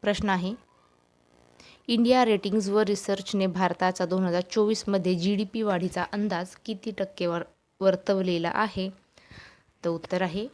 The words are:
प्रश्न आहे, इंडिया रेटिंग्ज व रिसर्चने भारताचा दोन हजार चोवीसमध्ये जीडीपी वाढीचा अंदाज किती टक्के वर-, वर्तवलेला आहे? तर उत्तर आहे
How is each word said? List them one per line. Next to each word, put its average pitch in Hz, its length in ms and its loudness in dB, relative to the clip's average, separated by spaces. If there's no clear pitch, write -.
प्रश्न 208 280 0
आहे, 185 240 -2
इंडिया 240 380 6
रेटिंग्ज 208 460 2
व 208 100 4
रिसर्चने 196 680 0
भारताचा 180 600 0
दोन 185 180 0
हजार 180 180 0
चोवीसमध्ये 196 720 0
जीडीपी 202 480 -2
वाढीचा 185 500 -2
अंदाज 196 440 -4
किती 220 340 -8
टक्के 190 360 -4
वर-, 170 200 -2
वर्तवलेला 185 760 2
आहे? 196 340 -2
तर 170 40 0
उत्तर 170 340 -4
आहे 185 320 -4